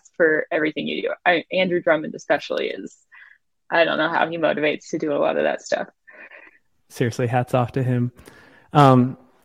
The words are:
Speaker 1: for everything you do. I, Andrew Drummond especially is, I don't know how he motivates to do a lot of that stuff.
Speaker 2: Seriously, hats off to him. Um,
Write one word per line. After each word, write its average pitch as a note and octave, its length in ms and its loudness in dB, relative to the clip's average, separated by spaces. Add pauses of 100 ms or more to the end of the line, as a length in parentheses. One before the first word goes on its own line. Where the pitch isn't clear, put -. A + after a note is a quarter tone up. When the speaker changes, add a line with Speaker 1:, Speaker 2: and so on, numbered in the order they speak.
(180)
Speaker 1:
for D#3 340 2
everything D#3 360 -2
you D3+ 160 -6
do. - 60 -4 (160)
I, E3+ 280 2
Andrew F3+ 260 0
Drummond D#3 360 -2
especially - 540 -4
is, - 280 -12 (720)
I E3+ 160 2
don't D3+ 120 0
know D#3 120 0
how E3 180 0
he E3 100 -6
motivates D3+ 520 -2
to E3+ 80 -4
do D3+ 160 -4
a D3 60 -2
lot D#3 180 0
of - 60 0
that - 180 -2
stuff. - 260 -4 (1000)
Speaker 2:
Seriously, B2 380 -2
hats B2 260 -2
off B2 200 0
to C3+ 100 -2
him. B2 280 0 (600)
Um, C3+ 440 6 (280)